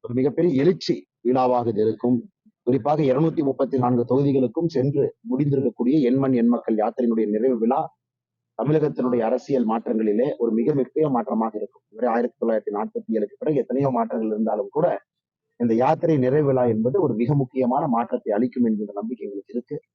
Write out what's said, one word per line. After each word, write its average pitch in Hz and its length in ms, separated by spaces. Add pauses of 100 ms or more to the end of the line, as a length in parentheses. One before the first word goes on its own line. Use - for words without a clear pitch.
ஒரு 120 100
மிகப்பெரிய 139 500
எழுச்சி - 440 (140)
விழாவாக 123 480
இது 104 120
இருக்கும். 113 360 (460)
குறிப்பாக 143 400
இருநூத்தி 151 400
முப்பத்தி 135 340
நான்கு 123 280
தொகுதிகளுக்கும் 135 640
சென்று 143 480 (140)
முடிந்திருக்கக்கூடிய 135 720
என் 123 140
மண் 135 160
என் 117 160
மக்கள் 117 280
யாத்திரையினுடைய 113 540
நிறைவு 117 280
விழா 120 240 (760)
தமிழகத்தினுடைய 131 600
அரசியல் 123 480
மாற்றங்களிலே 110 720
ஒரு 220 140
மிக 151 220
முக்கிய 143 360
மாற்றமாக 113 480
இருக்கும். - 260
இதுவரை 113 260
ஆயிரத்தி 117 280
தொள்ளாயிரத்தி 107 360
நாற்பத்தி 110 400
ஏழுக்கு 107 260
பிறகு 151 180
எத்தனையோ 135 320
மாற்றங்கள் 113 380
இருந்தாலும் 107 440
கூட 165 160 (720)
இந்த 120 140
யாத்திரை 151 440
நிறைவு 135 280
விழா 131 180
என்பது 120 380
ஒரு 131 120
மிக 120 220
முக்கியமான 131 520
மாற்றத்தை 117 460
அளிக்கும் 120 300
என்கிற 107 300
நம்பிக்கை 107 320
எங்களுக்கு - 280
இருக்கு. 131 220 (180)